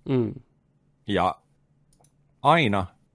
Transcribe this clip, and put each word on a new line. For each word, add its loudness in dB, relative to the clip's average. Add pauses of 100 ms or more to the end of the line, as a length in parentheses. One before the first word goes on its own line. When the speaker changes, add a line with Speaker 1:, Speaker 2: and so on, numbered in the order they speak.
Speaker 1:
Mm. -2 (720)
Speaker 2:
Ja 0 (1080)
aina, 2 (280)